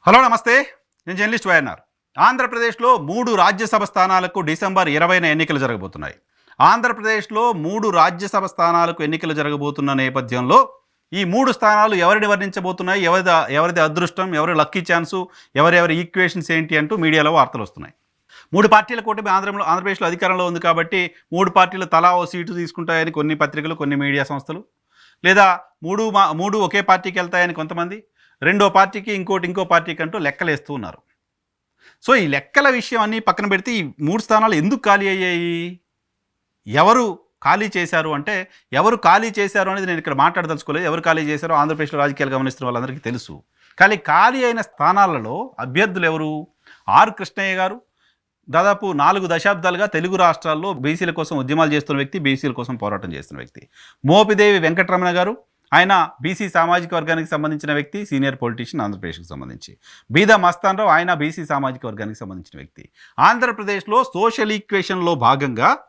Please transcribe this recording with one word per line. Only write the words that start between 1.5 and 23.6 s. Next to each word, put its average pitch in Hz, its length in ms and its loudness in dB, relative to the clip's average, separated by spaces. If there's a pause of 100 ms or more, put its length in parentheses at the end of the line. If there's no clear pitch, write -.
వైఎన్ఆర్. 139 280 2 (400)
ఆంధ్రప్రదేశ్లో 240 800 2
మూడు 208 360 -4
రాజ్యసభ 202 500 2
స్థానాలకు 185 560 0
డిసెంబర్ 185 480 -2
ఇరవైన 170 360 2
ఎన్నికలు 151 340 0
జరగబోతున్నాయి. 95 560 -6 (460)
ఆంధ్రప్రదేశ్లో 220 920 0
మూడు 196 360 -4
రాజ్యసభ 185 560 0
స్థానాలకు 170 640 0
ఎన్నికలు 160 320 -4
జరగబోతున్న 143 540 -4
నేపథ్యంలో 131 680 0 (540)
ఈ 190 120 -4
మూడు 240 280 0
స్థానాలు 214 420 2
ఎవరిని 196 320 2
వర్ణించబోతున్నాయి, 190 760 -4
ఎవరిది, 170 520 2
ఎవరిది 170 260 0
అదృష్టం, 170 540 -2
ఎవరి 160 200 0
లక్కీ 160 380 0
ఛాన్సు, 170 360 -4 (280)
ఎవరెవరి 170 460 4
ఈక్వేషన్స్ 175 480 -2
ఏంటి 160 260 -2
అంటూ 151 200 -2
మీడియాలో 156 360 2
వార్తలు 131 300 2
వస్తున్నాయి. - 320 -16 (600)
మూడు 208 140 4
పార్టీల 214 320 2
కూటమి 214 300 -4
ఆంధ్రంలో, 196 340 -2
ఆంధ్రప్రదేశ్లో 185 420 -2
అధికారంలో 180 400 0
ఉంది 170 140 -4
కాబట్టి 170 420 0 (300)
మూడు 185 180 2
పార్టీలు 185 340 2
తలా 175 320 4
ఓ 175 80 0
సీటు 175 280 -10
తీసుకుంటాయని 165 580 -4
కొన్ని 151 340 -2
పత్రికలు, 151 300 -6